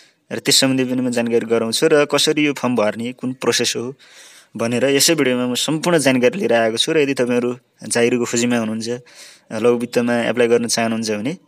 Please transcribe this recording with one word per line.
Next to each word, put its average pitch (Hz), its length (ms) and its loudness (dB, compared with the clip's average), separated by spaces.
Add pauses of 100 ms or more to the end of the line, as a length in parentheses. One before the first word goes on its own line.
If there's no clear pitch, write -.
(320)
र 117 80 -6
त्यस - 160 0
सम्बन्धी 131 280 2
पनि 127 180 -2
म 127 80 -2
जानकारी 117 360 0
गराउँछु 113 420 0
र 147 180 4
कसरी 147 400 0
यो 147 80 0
फर्म 123 220 -2
भर्ने, 110 380 -2
कुन 127 200 -6
प्रोसेस 120 420 0
हो 123 200 -8 (640)
भनेर 117 280 -2
यसै 139 300 2
भिडियोमा 127 320 0
म 123 80 -4
सम्पूर्ण 160 420 0
जानकारी 127 420 2
लिएर 113 140 0
आएको 113 240 2
छु। - 140 -2
र 160 60 0
यदि 139 160 2
तपाईँहरू 123 440 -2 (260)
जागिरको 120 420 0
खोजीमा 120 320 0
हुनुहुन्छ, 110 320 -4
अ, 120 100 -6 (520)
लघु 117 260 2
वित्तमा 120 460 0
एप्लाई 117 240 2
गर्न 117 200 2
चाहनुहुन्छ 113 440 -2
भने 110 260 -4 (100)